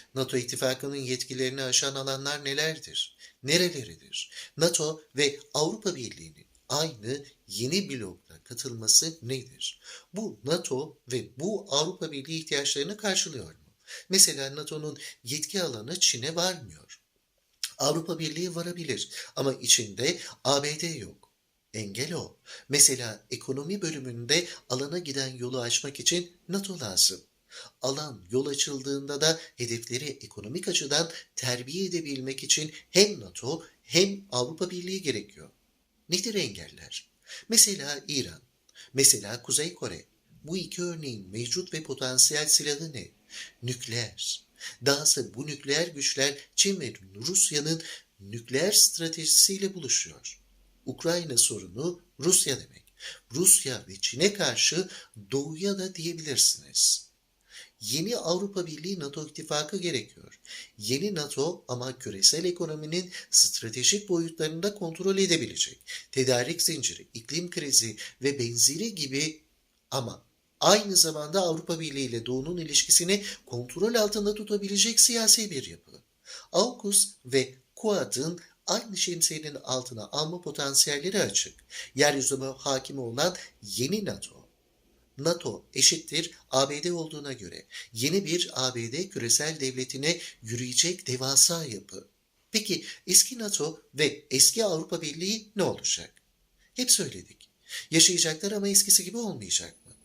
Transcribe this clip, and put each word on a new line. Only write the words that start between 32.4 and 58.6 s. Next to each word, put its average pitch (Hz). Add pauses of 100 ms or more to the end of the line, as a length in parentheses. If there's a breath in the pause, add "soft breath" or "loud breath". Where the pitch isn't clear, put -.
için 151 (180 loud breath)
hem 196
nato 117 (180 loud breath)
hem 196
Avrupa 160
Birliği 180
gerekiyor. 107 (580)
Nedir 196
engeller? 101 (380 loud breath)
Mesela 147
İran, 120 (540 loud breath)
mesela 120
Kuzey 151
Kore. 87 (400)
Bu 165
iki 175
örneğin 143
mevcut 120
ve 156
potansiyel 135
silahı 151
ne? 110 (520 loud breath)
Nükleer. 117 (420 loud breath)
Dahası 139
bu 139
nükleer 147
güçler 143 (180 loud breath)
Çin 196
ve 120 (220)
Rusya'nın 151 (380 loud breath)
nükleer 120
stratejisiyle 170
buluşuyor. - (440)
Ukrayna 160
sorunu 110 (200)
Rusya 143
demek. - (480 loud breath)
Rusya 135
ve 95
Çin'e 175
karşı 165 (420 loud breath)
doğuya 160
da 185
diyebilirsiniz. 151 (720 loud breath)
Yeni 156
Avrupa 185